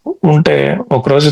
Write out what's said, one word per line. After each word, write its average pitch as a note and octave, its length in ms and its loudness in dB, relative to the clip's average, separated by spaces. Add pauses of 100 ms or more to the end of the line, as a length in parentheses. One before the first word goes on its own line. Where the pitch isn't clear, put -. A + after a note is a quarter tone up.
(340)
ఉంటే D3+ 240 2 (400)
ఒకరోజు C#3+ 340 0